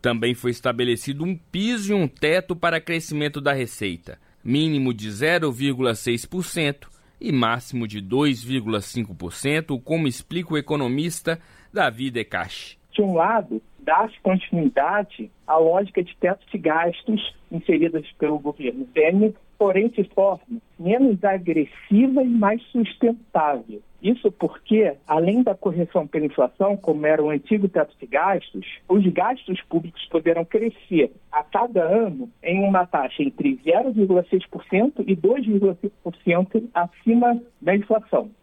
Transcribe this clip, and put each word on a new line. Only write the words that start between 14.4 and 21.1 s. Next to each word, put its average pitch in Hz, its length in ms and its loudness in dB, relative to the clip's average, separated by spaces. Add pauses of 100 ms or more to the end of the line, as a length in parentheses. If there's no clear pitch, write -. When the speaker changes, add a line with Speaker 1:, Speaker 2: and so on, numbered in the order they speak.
Speaker 2:
à 156 100 2
lógica 175 460 2
de 180 140 -8
teto 175 340 -2
de 208 80 -8
gastos 170 760 -2 (160)
inseridas 165 540 0 (140)
pelo 151 200 0
governo 139 480 -6
Temer, 190 480 2 (240)
porém 202 300 2
de 208 160 -2
forma 196 560 -2 (180)
menos 208 460 2